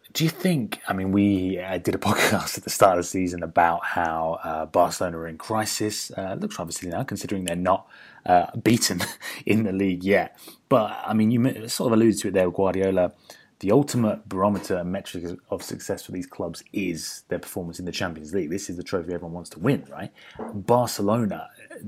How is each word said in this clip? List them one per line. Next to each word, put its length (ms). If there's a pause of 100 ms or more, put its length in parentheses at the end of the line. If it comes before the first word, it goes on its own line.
(120)
Do 140
you 40
think, 560
I 60
mean, 220
we, 440
uh, 200
did 180
a 20
<laughs> 120
podcast 480
at 80
the 40
start 300
of 60
the 40
season 340
about 420
how, 580
uh, 220
Barcelona 540
are 100
in 80
crisis. 720
Uh, 220
it 80
looks 180
obviously 300
now, 140
considering 420
they're 100
not, 320 (380)
uh, 220 (140)
beaten 380 (240)
<laughs> 220
in 180
the 80
league 320
yet. 340 (300)
But, 380
I 80
mean, 180
you 160
m-, 220
sort 240
of 40
alluded 220
to 80
it 60
there 160
with 80
Guardiola. 560 (480)
The 100
ultimate 580
barometer 480
and 120
metric 360 (240)
of 140
success 420
for 80
these 120
clubs 460
is 560
their 120
performance 380
in 60
the 80
Champions 420
League. 160
This 200
is 80
the 60
trophy 300
everyone 200
wants 160
to 100
win, 320
right? 200 (580)
Barcelona, 800 (380)